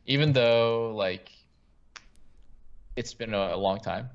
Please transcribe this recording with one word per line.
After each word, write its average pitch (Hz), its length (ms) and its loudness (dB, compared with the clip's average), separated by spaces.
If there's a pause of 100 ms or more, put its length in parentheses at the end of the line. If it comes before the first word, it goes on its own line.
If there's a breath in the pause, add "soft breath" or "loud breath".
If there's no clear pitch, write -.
Even 143 300 2
though, 117 600 4
like, 95 360 -4 (1700)
it's 120 180 -6
been 110 180 -8
a, 98 220 0
a - 20 -2
long 98 240 0
time. 101 340 -6